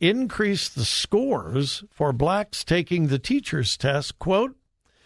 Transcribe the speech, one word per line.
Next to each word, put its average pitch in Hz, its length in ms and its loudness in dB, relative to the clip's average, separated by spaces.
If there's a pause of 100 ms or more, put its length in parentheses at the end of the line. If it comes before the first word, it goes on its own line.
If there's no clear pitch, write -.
increase 208 680 0
the 120 160 -4
scores 143 1080 -2
for 147 200 0
blacks 175 520 0
taking 170 420 2
the 135 140 2
teacher's - 560 0
test, 143 420 -2
quote, 214 380 0 (500)